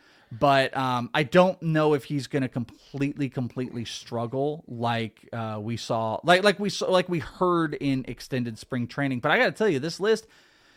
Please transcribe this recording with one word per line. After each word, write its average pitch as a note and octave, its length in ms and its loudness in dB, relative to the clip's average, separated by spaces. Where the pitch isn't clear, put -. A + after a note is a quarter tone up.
But, C3+ 460 2
um, B2 380 -2
I D#3 80 2
don't F3+ 400 4
know D#3 320 4
if C#3 100 -2
he's C#3+ 220 -4
gonna C3+ 220 -2
completely, C#3 840 -4
completely B2 540 -6
struggle C3 840 -4
like, A#2 680 -4
uh, A2 300 -6
we A2+ 140 -6
saw, A2+ 460 -2
like, F3+ 200 6
like G3 160 4
we G3+ 100 -2
saw, - 220 -4
like F3+ 180 2
we F3 120 -2
heard E3+ 540 0
in C3+ 340 -2
extended A#2+ 500 -6
spring A#2+ 300 -4
training. C3+ 320 -4
But D3 100 0
I F#3 80 4
gotta A3+ 140 2
tell A3 160 2
you, D3 100 2
this D#3+ 220 -6
list, G#3+ 260 0